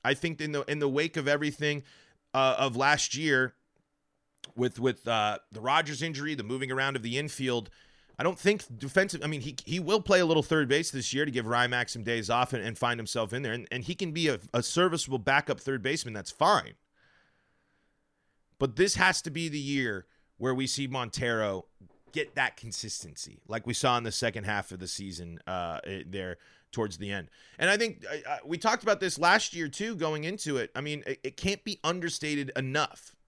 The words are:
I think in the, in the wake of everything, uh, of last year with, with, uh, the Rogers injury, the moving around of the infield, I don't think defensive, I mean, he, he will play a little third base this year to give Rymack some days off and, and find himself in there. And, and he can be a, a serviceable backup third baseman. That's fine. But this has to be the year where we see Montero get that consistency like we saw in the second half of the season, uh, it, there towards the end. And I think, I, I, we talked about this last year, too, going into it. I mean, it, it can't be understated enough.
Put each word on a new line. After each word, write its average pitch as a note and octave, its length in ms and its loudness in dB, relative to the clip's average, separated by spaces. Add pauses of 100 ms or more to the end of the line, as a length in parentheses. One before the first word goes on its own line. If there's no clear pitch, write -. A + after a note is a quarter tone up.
I C3+ 80 4
think D#3+ 260 -2
in D3+ 120 -4
the, C#3+ 140 -2
in D3 120 -2
the C#3+ 100 2
wake D3+ 300 0
of C#3 100 0
everything, D3 540 0 (500)
uh, C3 280 4
of B2+ 180 2
last C#3+ 380 4
year C3 400 2 (1000)
with, A#2+ 240 0
with, A#2+ 280 0
uh, G#2+ 320 2 (120)
the A2 100 -12
Rogers C#3+ 420 2
injury, D3+ 320 -4
the A#2 80 -6
moving B2+ 280 -4
around C3+ 240 0
of A#2+ 60 -2
the A#2 160 -4
infield, B2+ 540 -2 (480)
I - 20 -2
don't E3+ 160 2
think G#3 280 2 (120)
defensive, D3 460 0
I D3 40 -2
mean, D3+ 140 -4
he, C#3 140 -8 (100)
he E3+ 140 -2
will F#3 200 2
play F#3 200 6
a F3 80 6
little D#3 160 6
third D3+ 260 4
base D#3 220 2
this B2+ 200 -4
year C#3+ 140 0
to C#3+ 60 -4
give B2 140 -2
Rymack A#2+ 440 2
some A#2 140 -8
days A2+ 260 -2
off A#2+ 240 2
and, A2+ 100 -2
and A2 140 -6
find A#2+ 220 0
himself A2 340 -2
in C3 80 -4
there. A2+ 120 -4
And, A#2 180 -8
and B2 120 -4
he F3 120 -4
can E3+ 160 -4
be D#3+ 160 0
a, B2 100 2 (160)
a A#2+ 80 2
serviceable D#3+ 560 2
backup C3+ 420 2
third C3 220 -4
baseman. B2+ 320 -4
That's G2+ 160 -8
fine. D3 460 4 (1800)
But B2+ 160 0
this F#3+ 180 4
has F#3 300 4
to E3 80 -8
be E3 180 -4
the D3 80 -4
year C3+ 480 -2 (320)
where B2+ 160 0
we C3 140 0
see C#3 180 -2
Montero A#2 800 0 (460)
get D#3 240 -4
that C3 200 2
consistency - 920 -10
like G#2+ 180 -6
we A#2+ 80 -2
saw B2 240 4
in A#2 60 0
the A2+ 80 -2
second A2+ 320 -2
half G2+ 280 -2
of F#2 60 -10
the F2+ 100 -8
season, F2 600 -10
uh, F2 360 -4
it, F2 280 -10
there F#2 260 -6 (340)
towards G#2 280 -4
the G2+ 100 -8
end. F#2+ 180 -6 (300)
And F3+ 140 4
I G#3 60 4
think, A3+ 300 -2
I, D3+ 140 -8 (120)
I, - 120 -4
we E3 140 -4
talked A3+ 240 2
about G#3 160 4
this F3+ 180 -2
last F3 380 4
year, E3 120 -4
too, G#3+ 280 -4
going D#3 280 -2
into D#3 340 -4
it. A#2 180 -2
I B2+ 60 -4
mean, D3 260 -6
it, C3+ 160 -6
it C3+ 140 -8
can't G3 260 -2
be G#3 200 -6
understated D#3 720 -2
enough. C3 600 -2 (120)